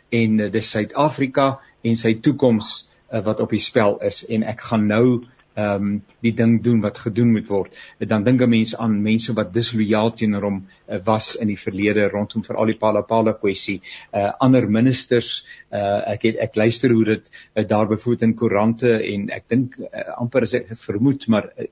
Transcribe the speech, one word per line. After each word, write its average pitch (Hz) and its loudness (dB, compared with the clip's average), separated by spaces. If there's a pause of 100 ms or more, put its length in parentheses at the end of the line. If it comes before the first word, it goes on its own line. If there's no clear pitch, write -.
en, 110 2
eh, 104 -2
dis 107 -2
Suid-Afrika 135 0 (240)
en 113 2
sy 113 2
toekoms, 123 0 (220)
eh, 110 -4
wat 107 -2
op 113 -2
die 104 0
spel 104 2
is - -4
en 110 -2
ek 107 -8
gaan 107 0
nou, 120 2 (320)
ehm, 101 -2 (220)
die 113 0
ding 113 2
doen 117 2
wat 101 -4
gedoen 117 0
moet 107 0
word. 98 -4 (220)
Dan 107 -2
dink 127 4
'n 123 4
mens 113 2
aan 110 0
mense 113 0
wat 101 -4
disloyaal 110 0
teenoor 104 -2
hom, 98 -4 (200)
eh, 104 -6
was 107 -2
in 113 -4
die 101 -4
verlede 104 0
rondom 101 -4
veral - -2
die 110 0
Phala 104 0
Phala 110 2
kwessie, 98 -4 (300)
eh, 101 0
ander 127 4
ministers, 120 0 (260)
eh, 101 -2
ek 101 -8
het, 113 2
ek - -4
luister 117 2
hoe 110 4
dit, 107 -2 (240)
eh, 107 -2
daar 107 2
byvoorbeeld 113 -2
in 113 2
koerante 113 0
en 101 -6
ek - -10
dink, 123 0
eh, - -12 (140)
amper 123 -2
as 123 -2
ek - -2
vermoed, 113 -2
maar, 107 2
eh, - -10